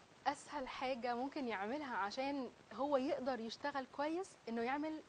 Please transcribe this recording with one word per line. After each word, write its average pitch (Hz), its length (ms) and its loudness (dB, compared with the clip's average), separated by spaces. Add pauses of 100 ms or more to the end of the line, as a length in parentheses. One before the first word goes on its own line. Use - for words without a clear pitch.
(280)
اسهل 285 400 -2
حاجه 247 480 0
ممكن 262 320 -2
يعملها 233 480 0
عشان 254 540 0 (240)
هو 277 240 4
يقدر 254 420 2
يشتغل 262 460 -2 (100)
كويس 320 340 0 (200)
انه 226 120 0
يعمل 294 480 0